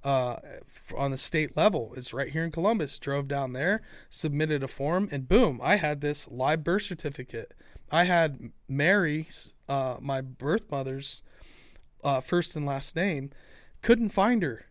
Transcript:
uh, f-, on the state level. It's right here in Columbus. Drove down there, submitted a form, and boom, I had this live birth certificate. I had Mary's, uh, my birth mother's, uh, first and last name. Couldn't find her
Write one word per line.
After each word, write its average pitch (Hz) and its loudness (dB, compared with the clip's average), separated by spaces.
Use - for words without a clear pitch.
uh, 131 0
f-, - -16
on 139 0
the 131 -6
state - 0
level. 160 2
It's 127 -8
right 123 -4
here 156 -2
in 165 -4
Columbus. 180 -2
Drove 143 -4
down 139 -4
there, 175 0
submitted 151 0
a 131 -4
form, 175 0
and 131 -6
boom, 175 6
I 143 4
had 151 -2
this 147 -2
live 143 0
birth 185 0
certificate. 139 -8
I 170 4
had 165 2
Mary's, 156 0
uh, 131 -2
my 135 -2
birth 135 -2
mother's, 135 -6
uh, 139 2
first 175 0
and 147 -2
last 139 -4
name. 160 0
Couldn't 233 6
find 214 4
her 127 -4